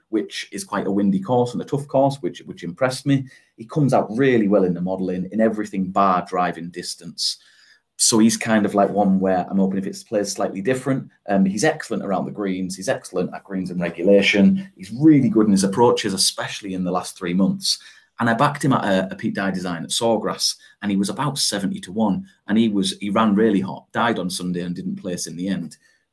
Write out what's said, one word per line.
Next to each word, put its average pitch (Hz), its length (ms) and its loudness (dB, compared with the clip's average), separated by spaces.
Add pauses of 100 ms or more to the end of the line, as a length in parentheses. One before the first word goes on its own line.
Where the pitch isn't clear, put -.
which - 420 -4
is 98 140 -10
quite 101 200 -4
a 107 60 0
windy 98 300 2
course 123 320 0
and - 80 -6
a - 40 -10
tough 143 220 -4
course, 139 300 2
which, - 240 -8
which - 240 -14
impressed 127 400 -4
me. 135 200 2 (300)
He - 80 -16
comes 139 300 2
out 101 240 2
really 120 320 4
well 95 160 4
in 90 80 2
the 85 80 -6
modelling, 92 500 -4
in 104 80 -4
everything 104 520 -2
bar 95 360 2
driving 87 440 -4
distance. - 640 -8 (640)
So - 160 4
he's 110 200 4
kind 110 280 2
of 98 100 -2
like 101 160 4
one 95 280 2
where 92 300 0
I'm 98 80 -2
hoping 95 200 2
if 95 80 -4
it - 220 -10
plays 101 240 -2
slightly 98 300 -4
different. 131 480 -2 (180)
Um, 98 160 4
he's 98 220 2
excellent 131 400 -2
around 92 180 -2
the 64 80 -8
greens. 92 460 -4
He's 95 100 -8
excellent - 480 -4
at - 80 -16
greens 92 280 -6
and 87 100 -6
regulation. 95 960 4
He's 95 120 -14
really 135 380 6
good 107 200 4
in 101 40 4
his 95 140 4
approaches, 113 480 2
especially 101 640 -4
in 92 100 -4
the 87 80 -2
last - 240 -6
three 85 160 -4
months. - 440 0 (440)
And 117 80 4
I 113 60 2
backed 143 280 0
him 143 80 2
at 113 140 0
a, 95 260 0
a - 60 -10
Pete - 180 -4
Dye 98 160 -2
design 87 320 -6
at 73 60 -12
Sawgrass, 101 680 -2 (260)
and 101 80 -4
he 98 60 0
was 95 140 0
about - 300 -4
seventy - 420 -4
to 90 100 -14
one, 95 340 0 (220)
and 104 100 2
he 113 120 4
was, 98 300 -2
he 101 100 -6
ran 104 260 2
really 110 240 4
hot, - 320 -8
died 117 260 -2
on 90 120 -4
Sunday 90 320 -6
and 87 120 -6
didn't 90 220 -8
place 87 320 -8
in 80 80 -12
the 92 140 -4
end. 85 260 -6 (380)